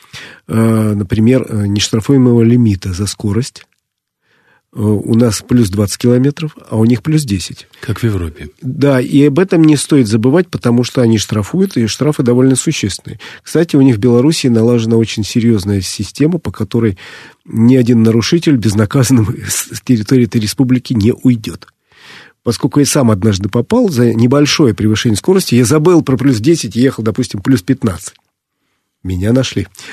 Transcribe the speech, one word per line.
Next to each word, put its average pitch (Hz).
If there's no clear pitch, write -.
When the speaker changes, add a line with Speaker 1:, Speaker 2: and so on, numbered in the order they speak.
Speaker 1:
э, 110
например, 110
э, 104
нештрафуемого 120
лимита 113
за 95
скорость. 107
Э, 123
у 107
нас 117
плюс 120
двадцать 98
километров, 135
а 117
у 110
них 120
плюс 156
десять. 101
Speaker 2:
Как -
в -
Европе. 87
Speaker 1:
Да, 131
и 139
об 143
этом 185
не 151
стоит 135
забывать, 127
потому 120
что 127
они 113
штрафуют, 127
и 113
штрафы 147
довольно 127
существенные. -
Кстати, 165
у 139
них 135
в 104
Беларуси 127
налажена 117
очень 110
серьезная 104
система, 143
по 107
которой 110
ни 117
один 120
нарушитель 120
безнаказанным 110
<laughs> 98
с, -
с -
территории 123
этой 117
республики 123
не 110
уйдет. 113
Поскольку 120
я 143
сам 127
однажды 101
попал 214
за 120
небольшое 123
превышение 107
скорости, 185
я 123
забыл 156
про 135
плюс 120
десять 131
и 113
ехал, 127
допустим, 110
плюс 131
пятнадцать. 117
Меня 92
нашли. 123